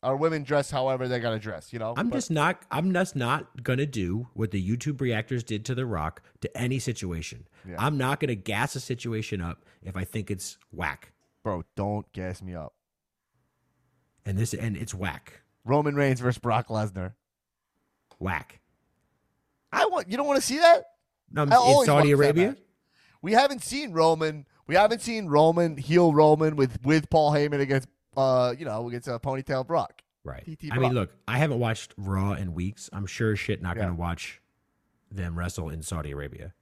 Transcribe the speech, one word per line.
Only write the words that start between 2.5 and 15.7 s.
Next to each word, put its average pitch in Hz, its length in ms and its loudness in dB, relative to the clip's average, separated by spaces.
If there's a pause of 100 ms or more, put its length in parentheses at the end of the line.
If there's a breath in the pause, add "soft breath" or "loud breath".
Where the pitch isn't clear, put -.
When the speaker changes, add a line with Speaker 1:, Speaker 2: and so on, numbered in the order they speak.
Speaker 2:
I'm 175 220 0
just 180 240 -2
not 127 460 -4
gonna 131 240 -2
do 110 480 -4
what 110 180 -4
the 95 140 -2
YouTube 120 340 -4
reactors 117 440 -2
did 107 220 -6
to 127 80 -4
The 127 100 -6
Rock 82 380 -6 (200 soft breath)
to - 140 -6
any 127 220 -2
situation. 87 680 -8 (220 soft breath)
Speaker 1:
Yeah. 90 100 -12
Speaker 2:
I'm 139 200 -2
not 131 220 -2
gonna 131 160 -2
gas 107 400 -4
a 131 40 -8
situation 113 600 -6
up 85 240 -8 (180 soft breath)
if 92 140 -10
I 90 80 -4
think - 260 -8
it's - 260 -10 (160)
whack. 82 400 -8 (300)
Speaker 1:
Bro, 90 220 -6 (100)
don't 104 380 -6
gas 92 300 -10
me 92 120 -12
up. 78 200 -14 (1500)
Speaker 2:
And 98 140 -4
this, 117 160 -2
and 107 220 -4
it's - 180 -10
whack. - 480 -8 (220)
Speaker 1:
Roman 143 300 0